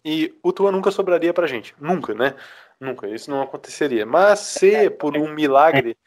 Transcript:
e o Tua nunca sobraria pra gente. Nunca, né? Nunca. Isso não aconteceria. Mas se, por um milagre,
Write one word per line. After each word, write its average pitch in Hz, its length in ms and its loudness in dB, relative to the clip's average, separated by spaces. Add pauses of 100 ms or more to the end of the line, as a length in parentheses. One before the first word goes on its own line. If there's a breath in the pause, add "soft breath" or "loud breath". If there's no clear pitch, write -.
e 156 300 -4 (100)
o 180 80 0
Tua 196 180 0
nunca 190 220 -2
sobraria 175 420 0
pra 175 140 0
gente. 123 320 -8
Nunca, 147 340 -4
né? 131 220 -2 (440 loud breath)
Nunca. 127 280 -10
Isso 113 240 -10
não 135 100 -4
aconteceria. 135 640 -4
Mas 190 340 4
se, 202 500 2
por 147 280 -6
um 151 160 -4
milagre, 139 720 4